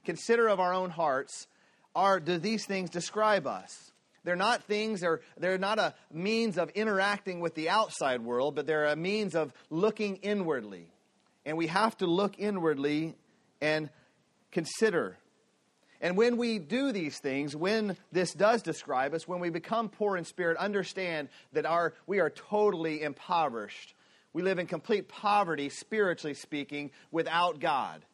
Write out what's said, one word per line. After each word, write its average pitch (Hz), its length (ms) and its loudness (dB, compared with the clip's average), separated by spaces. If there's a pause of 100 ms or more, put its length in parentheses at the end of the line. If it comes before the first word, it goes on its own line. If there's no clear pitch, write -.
consider 226 440 2
of 196 120 4
our 180 140 2
own 185 160 -2
hearts, 147 560 -2 (480)
are, 190 240 6
do 170 200 0
these 208 260 -2
things 190 240 -4
describe 196 580 2
us? 98 440 -8 (340)
They're 175 100 0
not 208 280 2
things, 208 420 -2
or 165 160 0 (160)
they're 185 220 0
not 202 200 0
a 170 160 2 (160)
means 208 460 0
of 165 140 0
interacting 196 680 0
with 165 140 -4
the 160 140 -2
outside 156 540 0
world, 123 320 0
but 143 120 -4
they're 151 200 2
a 151 100 2
means 190 380 -2
of 156 180 0 (160)
looking 202 480 0
inwardly. 143 680 -4 (580)
And 156 140 -4
we 165 80 0
have 202 320 2
to 190 80 0
look 196 320 2
inwardly 160 760 0 (460)
and 151 300 0 (640)
consider. 165 640 0 (840)
And 180 160 0
when 233 220 4
we 226 200 0
do 233 340 -2
these 165 260 -4
things, 139 360 -2
when 196 440 0 (120)
this 175 220 0
does 208 300 4
describe 143 500 -2
us, 160 160 -4
when 180 120 -4
we 175 100 -2
become 202 400 -2
poor 202 260 -2
in 170 80 -4
spirit, 170 320 -2
understand 180 720 -4 (240)
that 156 140 0
our, 165 260 2 (140)
we 196 140 0
are 151 100 2
totally 170 720 0
impoverished. 143 920 -2 (400)
We 160 80 -4
live 185 180 0
in 175 80 -2
complete 190 420 -2
poverty, 180 600 0
spiritually 170 680 -2
speaking, 143 560 -8 (200)
without 165 480 2
God. 117 560 -2